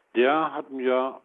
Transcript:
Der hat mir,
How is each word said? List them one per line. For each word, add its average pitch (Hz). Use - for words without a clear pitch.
Der 143
hat 139
mir, 127